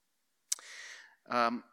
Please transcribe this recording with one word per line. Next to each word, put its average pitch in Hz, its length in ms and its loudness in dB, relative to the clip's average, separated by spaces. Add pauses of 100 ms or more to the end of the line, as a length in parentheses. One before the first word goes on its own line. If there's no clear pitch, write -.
(1300)
Um, 120 440 4